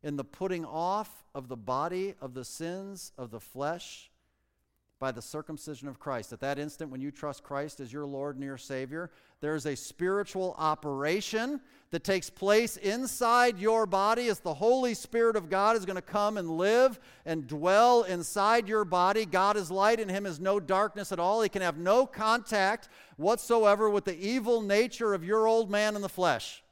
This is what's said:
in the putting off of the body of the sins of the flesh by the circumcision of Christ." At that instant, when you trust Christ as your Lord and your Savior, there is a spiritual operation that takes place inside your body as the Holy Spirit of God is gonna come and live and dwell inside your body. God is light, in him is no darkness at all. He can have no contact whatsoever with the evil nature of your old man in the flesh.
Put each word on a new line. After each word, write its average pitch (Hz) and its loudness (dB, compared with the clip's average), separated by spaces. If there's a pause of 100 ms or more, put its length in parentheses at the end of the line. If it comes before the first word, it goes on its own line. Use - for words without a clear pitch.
in 147 -6
the 139 -6
putting 180 -6
off 175 -6
of 131 -12
the 127 -10
body 165 -4
of 127 -12
the 127 -10
sins 185 -10
of 123 -12
the 113 -12
flesh - -8 (880)
by 131 -2
the 113 -8
circumcision 151 -12
of 131 -14
Christ." 123 -6
At 113 -12
that 139 -4
instant, 147 -10
when 131 -10
you 139 -6
trust 143 -10
Christ 143 -8
as 123 -12
your 147 -10
Lord 139 -6
and 135 -10
your 135 -10
Savior, 135 -8 (320)
there 151 -2
is 147 -4
a 147 -2
spiritual 190 -4
operation 160 -2 (300)
that 165 -4
takes 190 0
place 214 2
inside 240 2
your 220 2
body 208 2
as 208 -2
the 160 -4
Holy 240 4
Spirit 226 2
of 170 -6
God 202 4
is 190 -4
gonna 185 -4
come 208 0
and 165 -4
live 226 4 (240)
and 165 -4
dwell 202 6
inside 196 0
your 214 0
body. 185 2
God 185 2
is 180 -4
light, 214 4
in 208 -4
him 196 -4
is 165 -8
no 196 2
darkness 196 0
at 175 -6
all. 196 2
He 214 2
can 190 -2
have 170 0
no 190 4
contact 220 0 (260)
whatsoever 214 4
with 202 2
the 180 -4
evil 226 0
nature 214 2
of 175 -2
your 220 2
old 226 4
man 208 0
in 202 -4
the 190 -4
flesh. 156 0 (100)